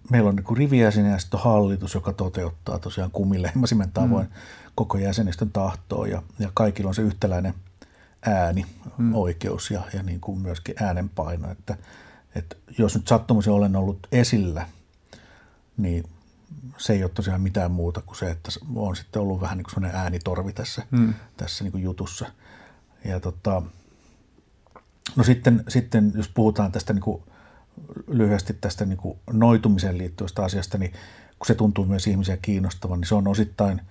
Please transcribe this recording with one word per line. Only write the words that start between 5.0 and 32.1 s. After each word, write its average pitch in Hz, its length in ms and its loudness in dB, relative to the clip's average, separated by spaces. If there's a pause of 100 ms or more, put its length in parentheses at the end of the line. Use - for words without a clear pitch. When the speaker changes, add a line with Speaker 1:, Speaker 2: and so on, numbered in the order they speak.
Speaker 1:
tahtoa 101 560 -4
ja, 92 160 -4 (160)
ja 101 160 -4
kaikilla 101 340 2
on 95 60 -2
se 110 80 0
yhtäläinen 95 520 0 (720)
ääni, 92 400 2 (320)
Speaker 2:
Mm. 117 160 2
Speaker 1:
oikeus 95 560 -2
ja, 95 120 -2 (100)
ja 98 100 -4
niin 90 180 -4
kuin 95 200 -6
myöskin 90 420 -6
äänenpaino. 87 680 -4
Että, - 260 -8 (580)
että 85 220 -10 (220)
jos 104 160 4
nyt 101 140 -2
sattumoisin 107 440 4
olen 101 240 4
ollut 95 360 -2
esillä, 92 540 2 (1080)
niin – 87 280 0 (720)
se - 140 0
ei 98 100 2
ole 92 120 0
tosiaan 95 260 -2
mitään 92 300 0
muuta 87 300 -2
kuin - 160 -16
se, 90 140 -4
että 82 200 -8
s-, - 100 -10 (160)
on 101 200 -2
sitten - 260 -6
ollut 95 180 -2
vähän 92 180 -4
niin 92 60 -8
kuin - 100 -14
semmoinen 92 260 -2
äänitorvi 90 520 -4
tässä, - 380 -8
Speaker 2:
Mm. 113 240 4 (220)
Speaker 1:
tässä - 280 -8
niin 95 80 -6
kuin 95 120 -4
jutussa. 92 420 -6 (800)
Ja 92 160 -4
tota, 92 420 -2 (1500)
no 127 80 6
sitten, 120 440 6
sitten 110 460 4
jos 104 140 -2
puhutaan 107 440 2
tästä - 200 -4
niin 98 100 0
kuin 95 200 -4 (840)
lyhyesti 104 540 2
tästä - 260 -4
niin 95 120 -2
kuin - 200 -8 (140)
noitumiseen 110 640 4
liittyvästä 92 460 -4
asiasta, 95 340 -2
niin 92 140 -2 (460)
kun - 80 -8
se 113 80 4
tuntuu 104 320 2
myös 95 200 0
ihmisiä 95 300 0